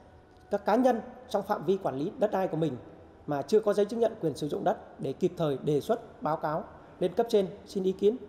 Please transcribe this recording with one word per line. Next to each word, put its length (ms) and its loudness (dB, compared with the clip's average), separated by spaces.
các 140 -2
cá 100 4
nhân 260 4
trong 140 0
phạm 220 -4
vi 120 2
quản 200 -4
lý 220 -4
đất 120 2
đai 160 0
của 100 -4
mình 200 0
mà 140 -2
chưa 180 4
có 140 2
giấy 120 2
chứng 140 -4
nhận 220 2
quyền 140 -2
sử 120 -4
dụng 160 -4
đất 360 -2
để 140 -6
kịp 240 0
thời 200 0
đề 240 0
xuất, 400 -4
báo 160 0
cáo 260 -4
lên 140 -2
cấp 160 2
trên 180 4
xin 180 -4
ý 80 2
kiến, 260 2